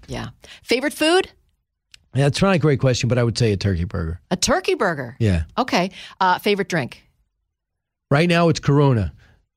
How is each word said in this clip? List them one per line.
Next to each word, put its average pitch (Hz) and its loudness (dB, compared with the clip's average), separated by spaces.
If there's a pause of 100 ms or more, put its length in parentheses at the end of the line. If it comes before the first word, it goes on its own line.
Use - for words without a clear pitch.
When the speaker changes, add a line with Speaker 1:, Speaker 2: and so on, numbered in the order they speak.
Speaker 1:
Yeah. 120 -10 (340)
Favorite 262 -2
food? 349 0 (840)
Speaker 2:
Yeah, 139 2
it's - 0
not 196 4
a 156 2
great 143 2
question, 127 0
but 120 0
I 120 2
would 117 -2
say 113 2
a 95 -2
turkey 92 -2
burger. 85 -8 (120)
Speaker 1:
A 185 0
turkey 370 -2
burger? 165 -4
Speaker 2:
Yeah. 92 2 (140)
Speaker 1:
Okay. 202 -2 (280)
Uh, 180 2
favorite 202 -2
drink? 139 -6 (1080)
Speaker 2:
Right 151 2
now, 170 4
it's 151 0
Corona. 139 2 (440)